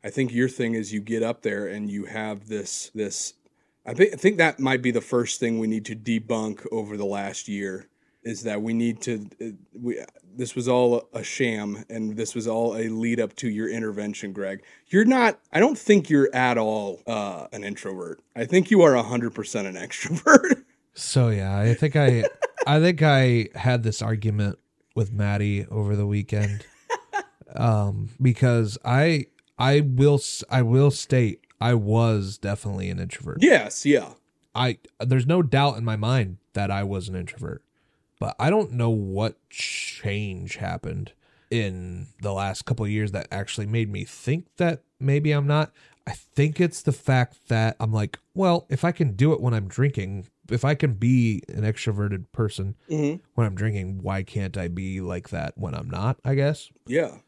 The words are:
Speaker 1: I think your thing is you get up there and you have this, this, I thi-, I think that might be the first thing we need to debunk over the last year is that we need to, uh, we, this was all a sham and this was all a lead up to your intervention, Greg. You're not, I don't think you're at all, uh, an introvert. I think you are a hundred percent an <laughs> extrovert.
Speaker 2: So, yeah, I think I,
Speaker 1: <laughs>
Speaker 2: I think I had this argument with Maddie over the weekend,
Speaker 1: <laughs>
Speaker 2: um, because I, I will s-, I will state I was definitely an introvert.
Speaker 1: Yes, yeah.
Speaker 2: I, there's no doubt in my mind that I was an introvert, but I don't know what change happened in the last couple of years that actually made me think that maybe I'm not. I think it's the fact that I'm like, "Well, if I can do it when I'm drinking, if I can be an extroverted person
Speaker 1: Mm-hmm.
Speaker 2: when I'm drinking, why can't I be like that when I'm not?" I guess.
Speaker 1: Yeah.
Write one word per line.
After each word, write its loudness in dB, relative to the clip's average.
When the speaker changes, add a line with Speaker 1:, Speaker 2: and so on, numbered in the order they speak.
Speaker 1:
I -10
think -2
your 2
thing -4
is -6
you -4
get -4
up -4
there -4
and -8
you -8
have -10
this, -10
this, -8
I -10
thi-, 4
I -12
think 2
that 2
might 0
be 0
the 0
first -2
thing -2
we -2
need -2
to -10
debunk -4
over -6
the -4
last -8
year -8
is -10
that -4
we -4
need -2
to, -6
uh, -10
we, -8
this -10
was -6
all 2
a -8
sham -4
and -6
this -6
was -6
all -2
a -4
lead -2
up -2
to -6
your -4
intervention, -6
Greg. -8
You're 4
not, 4
I 2
don't 6
think 4
you're 4
at 2
all, -2
uh, -6
an -10
introvert. -10
I -4
think 4
you 8
are 10
a 4
hundred -2
percent -6
an -8
<laughs> -10
extrovert. 6
Speaker 2:
So, 2
yeah, 0
I 4
think 0
I, 4
Speaker 1:
<laughs> -4
Speaker 2:
I 6
think 4
I 4
had 2
this -2
argument -2
with -2
Maddie 0
over -2
the 0
weekend, -2
Speaker 1:
<laughs> -10
Speaker 2:
um, 0
because 2
I, 2
I 4
will 4
s-, -4
I 2
will 6
state 0
I 2
was 2
definitely -4
an -6
introvert. -8
Speaker 1:
Yes, 4
yeah. 2
Speaker 2:
I, 0
there's 2
no 4
doubt 2
in -6
my -2
mind 0
that -2
I -2
was -6
an -8
introvert, -10
but -6
I 2
don't 0
know 0
what -2
change -8
happened -8
in -4
the -4
last -4
couple -2
of -2
years -2
that -8
actually -6
made -2
me -8
think -6
that 0
maybe 2
I'm 0
not. 2
I -10
think 0
it's 0
the 0
fact 0
that 2
I'm -2
like, -2
"Well, 2
if 0
I 2
can 0
do 4
it -2
when 2
I'm -2
drinking, -2
if -2
I 4
can 0
be 2
an -6
extroverted -2
person -4
Speaker 1:
Mm-hmm. -2
Speaker 2:
when 2
I'm -4
drinking, -4
why -4
can't -6
I -4
be -6
like -8
that -8
when -6
I'm -10
not?" -4
I 0
guess. -2
Speaker 1:
Yeah. -2